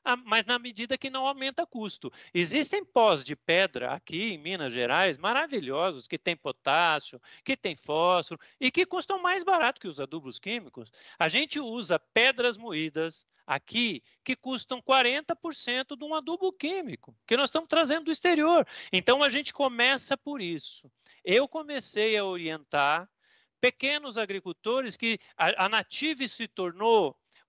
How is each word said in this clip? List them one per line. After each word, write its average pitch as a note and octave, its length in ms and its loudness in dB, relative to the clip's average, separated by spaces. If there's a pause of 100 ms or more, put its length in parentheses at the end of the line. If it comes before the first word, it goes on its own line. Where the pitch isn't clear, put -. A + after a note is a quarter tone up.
a-, B3 120 2
mas A3+ 280 0
na A#3+ 140 0
medida A#3+ 400 -6
que C#4 100 -8
não C4 160 -4
aumenta C4+ 400 -2
custo. G#3+ 480 -8 (220)
Existem C4 500 0
pós G3+ 380 4
de C#3+ 140 -10
pedra E3 560 0
aqui F#3 420 -6
em D#3+ 40 -10
Minas D3+ 340 -6
Gerais, C3+ 440 2
maravilhosos, F3+ 920 -2
que E3+ 100 -6
tem F3 180 -4
potássio, D3+ 840 0 (220)
que C4+ 120 -2
tem E3+ 200 -6
fósforo, E3 640 0 (200)
e B3+ 80 2
que F4 160 2
custam F4+ 380 -4
mais F4+ 220 0
barato E4 360 2
que G3+ 80 -12
os C#3+ 120 -8
adubos C#3 380 -10
químicos. F3+ 540 -10 (260)
A E3 100 2
gente C#4+ 320 0
usa A3+ 400 -2
pedras A#3+ 560 2
moídas D#3+ 720 -6 (200)
aqui G3 560 -4 (220)
que B3+ 100 -2
custam B3+ 480 -8
quarenta C4 540 2
por D#4+ 180 -8
cento B3+ 420 -6
de B3 80 -12
um D4+ 100 -4
adubo E4+ 380 -2
químico, D4+ 640 -8 (100)
que A3+ 100 2
nós C4+ 120 2
estamos D#4+ 200 -2
trazendo D#4 380 2
do D#4+ 40 0
exterior. D#4+ 560 4 (260)
Então, A#3+ 300 4
a C#4+ 60 6
gente C4 260 -2
começa C4 600 0
por C#4+ 260 -8
isso. - 480 -8 (340)
Eu A#3+ 240 4
comecei B3+ 680 -2
a G3+ 80 0
orientar D#3+ 840 -2 (520)
pequenos C4+ 560 0
agricultores G#3+ 800 -4
que A3+ 220 -2 (180)
a, F#3 280 2
a G3 40 2
Native B3+ 600 -2
se - 180 -10
tornou F#3 680 2 (320)